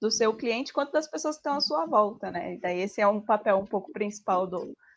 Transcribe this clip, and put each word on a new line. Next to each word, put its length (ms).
do 100
seu 240
cliente 380
quanto 200
das 140
pessoas 300
que 40
estão 180
à 20
sua 240
volta, 460
né? 240
E 40
daí 220
esse 220
é 40
um 140
papel 380
um 80
pouco 260
principal 540
do, 280